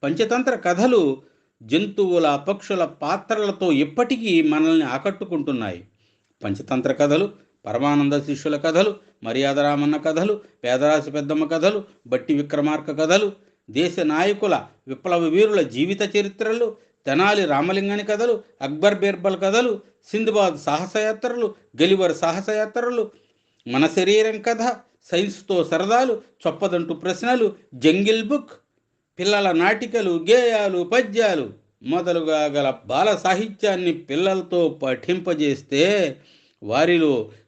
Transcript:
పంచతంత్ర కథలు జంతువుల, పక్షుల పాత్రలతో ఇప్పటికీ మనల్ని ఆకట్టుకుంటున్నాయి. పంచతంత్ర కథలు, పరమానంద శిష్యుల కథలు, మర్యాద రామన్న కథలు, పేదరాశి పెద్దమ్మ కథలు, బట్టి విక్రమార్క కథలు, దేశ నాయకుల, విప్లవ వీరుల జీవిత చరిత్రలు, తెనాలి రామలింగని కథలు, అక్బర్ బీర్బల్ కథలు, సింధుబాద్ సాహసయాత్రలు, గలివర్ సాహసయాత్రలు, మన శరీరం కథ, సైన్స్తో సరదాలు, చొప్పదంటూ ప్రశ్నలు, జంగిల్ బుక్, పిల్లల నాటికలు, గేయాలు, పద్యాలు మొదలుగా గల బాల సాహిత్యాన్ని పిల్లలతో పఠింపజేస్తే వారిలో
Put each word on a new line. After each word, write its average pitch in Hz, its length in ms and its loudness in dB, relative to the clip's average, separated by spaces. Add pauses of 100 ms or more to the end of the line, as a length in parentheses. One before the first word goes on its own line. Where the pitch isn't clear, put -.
పంచతంత్ర 226 520 0
కథలు 180 680 2 (400)
జంతువుల, 175 760 0 (120)
పక్షుల 196 360 -4
పాత్రలతో 196 880 -2
ఇప్పటికీ 190 720 0
మనల్ని 156 420 2
ఆకట్టుకుంటున్నాయి. 135 1000 -4 (600)
పంచతంత్ర 127 480 -2
కథలు, 147 400 0 (340)
పరమానంద 143 460 2
శిష్యుల 147 440 -2
కథలు, 165 400 0 (280)
మర్యాద 135 340 0
రామన్న 147 380 2
కథలు, 165 440 0 (240)
పేదరాశి 147 460 2
పెద్దమ్మ 151 340 -2
కథలు, 170 400 0 (220)
బట్టి 127 280 -2
విక్రమార్క 147 560 -2
కథలు, 170 420 2 (380)
దేశ 165 280 -2
నాయకుల, 180 680 0 (220)
విప్లవ 175 320 -2
వీరుల 185 420 4
జీవిత 185 540 -2
చరిత్రలు, 220 600 -2 (300)
తెనాలి 190 380 2
రామలింగని 190 580 0
కథలు, 214 400 -2 (200)
అక్బర్ 160 360 0
బీర్బల్ 190 420 0
కథలు, 208 400 0 (300)
సింధుబాద్ 208 480 0
సాహసయాత్రలు, 214 960 -4 (280)
గలివర్ 185 320 4
సాహసయాత్రలు, 214 960 -2 (580)
మన 131 180 2
శరీరం 208 540 0
కథ, 226 360 -2 (340)
సైన్స్తో 185 540 -2
సరదాలు, 214 580 0 (240)
చొప్పదంటూ 170 480 -2
ప్రశ్నలు, 220 600 -2 (200)
జంగిల్ 202 540 2
బుక్, 277 220 -2 (680)
పిల్లల 196 340 2
నాటికలు, 190 800 0
గేయాలు, 214 520 2
పద్యాలు 202 720 0 (300)
మొదలుగా 160 640 0
గల 143 300 0 (120)
బాల 180 300 2
సాహిత్యాన్ని 190 760 0
పిల్లలతో 175 880 -2
పఠింపజేస్తే 156 1300 0 (460)
వారిలో 143 680 2 (180)